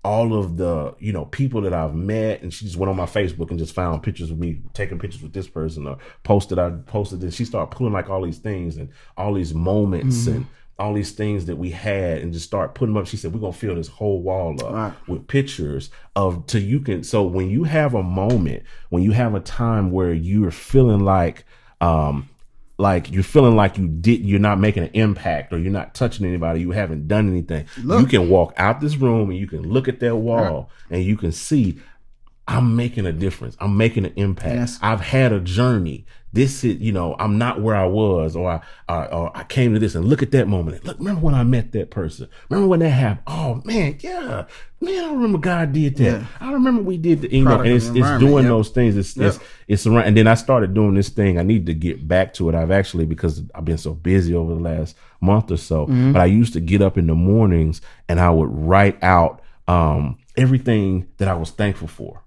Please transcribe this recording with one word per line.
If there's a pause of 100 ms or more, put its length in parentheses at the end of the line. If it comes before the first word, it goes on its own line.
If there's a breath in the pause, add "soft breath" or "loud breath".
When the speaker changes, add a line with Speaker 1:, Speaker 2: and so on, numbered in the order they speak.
Speaker 1:
all
of
the,
you
know,
people
that
I've
met,
and
she
just
went
on
my
Facebook
and
just
found
pictures
of
me (140)
taking
pictures
with
this
person
or (260 loud breath)
posted,
I
posted,
and
she
started
pulling,
like,
all
these
things
and (260 soft breath)
all
these
moments
Speaker 2:
Mm-hmm.
Speaker 1:
and (320 soft breath)
all
these
things
that
we
had
and
just
start
putting
them
up.
She
said,
"We're
gonna
fill
this
whole
wall
up
Speaker 2:
Right. (140)
Speaker 1:
with
pictures (280 soft breath)
of,"
till
you
can,
so
when
you
have
a
moment, (260 soft breath)
when
you
have
a
time
where
you're
feeling
like, (340 soft breath)
um, (520)
like,
you're
feeling
like
you
did,
you're
not
making
an
impact
or
you're
not
touching
anybody,
you
haven't
done
anything, (180 loud breath)
Speaker 2:
Look.
Speaker 1:
you
can
walk
out
this
room
and
you
can
look
at
that
wall (200 soft breath)
Speaker 2:
Right.
Speaker 1:
and
you
can
see, (680 loud breath)
"I'm
making
a
difference.
I'm
making
an
impact.
Speaker 2:
Yes.
Speaker 1:
I've
had
a
journey. (280 soft breath)
This
is,
you
know,
I'm
not
where
I
was,
or
I, (320 loud breath)
or,
or
I
came
to
this
and
look
at
that
moment.
Look,
remember
when
I
met
that
person? (220 soft breath)
Remember
when
that
happened?
Oh
man,
yeah, (360 loud breath)
man,
I
remember
God
did
that.
Speaker 2:
Yeah. (160)
Speaker 1:
I
remember
we
did
the,"
you
know,
Speaker 2:
Product
Speaker 1:
and
Speaker 2:
of
Speaker 1:
it's,
it's
Speaker 2:
environment,
Speaker 1:
doing
Speaker 2:
yeah.
Speaker 1:
those
things.
It's,
Speaker 2:
Yeah.
Speaker 1:
it's, (300 loud breath)
it's
around.
And
then
I
started
doing
this
thing.
I
need
to
get
back
to
it.
I've
actually,
because (120)
I've
been
so
busy
over
the
last (240 soft breath)
month
or
so,
Speaker 2:
Mm-hmm.
Speaker 1:
but
I
used
to
get
up
in
the
mornings (300 soft breath)
and
I
would
write
out, (280 soft breath)
um, (180)
everything (120)
that
I
was
thankful
for.